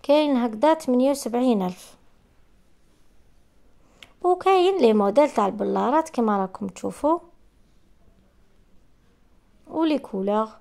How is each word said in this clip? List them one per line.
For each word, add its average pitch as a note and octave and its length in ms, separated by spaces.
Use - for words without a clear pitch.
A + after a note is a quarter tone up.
كاين D4 340
هكذا A#3+ 360
ثمانية C4 380
وسبعين A#3+ 500
ألف، - 360
وكاين F4+ 600
لي A3 120
موديل G#3+ 360
تاع G#3+ 160
البلارات G3+ 640
كما G#3+ 280
راكم F#3+ 300
تشوفوا، C#4+ 520
ولي D#4 320
كولور G#3 500